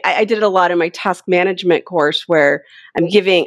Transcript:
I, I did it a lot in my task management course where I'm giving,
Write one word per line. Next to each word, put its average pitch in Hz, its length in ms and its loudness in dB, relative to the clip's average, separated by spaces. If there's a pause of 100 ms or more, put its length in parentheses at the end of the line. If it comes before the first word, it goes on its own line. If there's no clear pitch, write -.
I, - 140 -2
I 220 40 4
did 214 140 -2
it 214 60 -2
a 214 40 2
lot 185 240 2
in 175 60 0
my 165 100 0
task - 400 -6
management 180 560 0
course 156 460 -2
where 147 340 2 (340)
I'm 170 120 -2
giving, 185 380 2